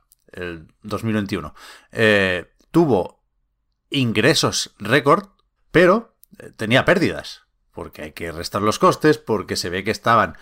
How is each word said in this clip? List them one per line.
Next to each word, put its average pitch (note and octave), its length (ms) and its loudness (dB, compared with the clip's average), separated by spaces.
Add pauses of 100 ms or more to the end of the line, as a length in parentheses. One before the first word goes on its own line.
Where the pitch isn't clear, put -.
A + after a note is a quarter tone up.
(300)
el E2+ 380 -12 (140)
dos G#2 220 -8
mil A2 100 -2
veintiuno, G2 400 -6 (360)
eh, G2+ 600 0 (180)
tuvo C#3 520 0 (680)
ingresos A#2+ 880 0
récord, C#3 500 0 (420)
pero, F#3 460 2 (220)
eh, - 160 -20
tenía A#2 300 0
pérdidas, C3 580 -2 (300)
porque D#2 300 -16
hay D2+ 100 -14
que E2+ 180 -12
restar F2 300 -8
los G#2+ 180 -2
costes, D#3 380 4
porque G2 400 -4
se F#2 140 -6
ve F#2+ 140 -6
que G#2+ 60 -2
estaban G#2 520 0